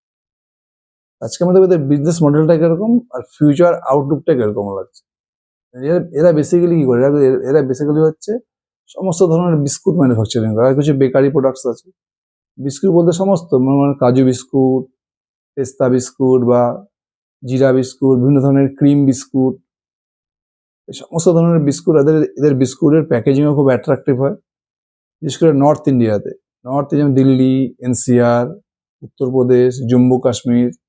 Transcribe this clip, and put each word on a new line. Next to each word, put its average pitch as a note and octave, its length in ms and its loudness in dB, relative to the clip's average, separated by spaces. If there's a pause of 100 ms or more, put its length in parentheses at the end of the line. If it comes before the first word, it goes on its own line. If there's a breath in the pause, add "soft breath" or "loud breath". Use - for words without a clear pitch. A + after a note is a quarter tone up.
(1200)
আজকে A#2 200 -8
আমাদের F3+ 180 4
এদের F3+ 160 2
বিজনেস D3 440 -2
মডেলটা D#3 340 2
কিরকম E3+ 360 0 (200)
আর B2+ 100 -10
ফিউচার D3+ 520 2
আউটলুকটা C#3+ 600 -2
কিরকম G#2 320 -4 (120)
লাগছে? - 240 -16 (840)
এরা, E3 120 0 (200)
এরা E3+ 200 4
basically E3+ 420 0
কি C#3+ 40 0
করে? B2 220 2
এরা, D3 120 2 (300)
এরা D3 200 2
basically D3 400 -2
হচ্ছে D#3 240 -8 (540)
সমস্ত F#3+ 360 -6
ধরনের E3+ 340 0
বিস্কুট D3 380 -4
ম্যানুফ্যাকচারিং A2+ 600 0
করে। A#2 120 2
আর C3+ 80 2
কিছু D3 200 0
বেকারি C3+ 360 2
প্রোডাক্টস C3 360 -2
আছে। A#2+ 220 -8 (680)
বিস্কুট C#3 320 -4
বলতে E3+ 220 2
সমস্ত, F3+ 420 -2
মানে, C3+ 220 0
মানে C#3+ 240 0
কাজু B2+ 240 2
বিস্কুট, C3 580 0 (720)
পেস্তা C3 320 -4
বিস্কুট B2+ 560 0
বা A#2+ 180 2 (840)
জিরা C3 280 0
বিস্কুট, C3 460 0
বিভিন্ন C3+ 220 2
ধরনের C#3 360 2
ক্রিম C#3+ 300 2
বিস্কুট, C3 480 -2 (1300)
এই - 60 -16
সমস্ত - 340 -6
ধরনের E3+ 360 2
বিস্কুট, C#3 320 0
এদের, D3+ 200 2 (220)
এদের C#3+ 160 2
বিস্কুটের C#3+ 520 0
প্যাকেজিংও C#3+ 480 0
খুব C#3+ 120 2
অ্যাট্রাকটিভ C3 540 0
হয়, C#3 160 -4 (840)
বিশেষ D3 180 -8
করে E3 120 4
নর্থ C#3+ 360 0
ইন্ডিয়াতে। A2+ 420 0 (360)
নর্থে C#3 300 -4
যেমন C#3+ 180 0
দিল্লি, C3 640 2
এনসিআর, A#2+ 680 0 (560)
উত্তরপ্রদেশ, B2+ 680 0 (200)
জম্মু B2 280 2
কাশ্মীর, B2 520 -2 (180)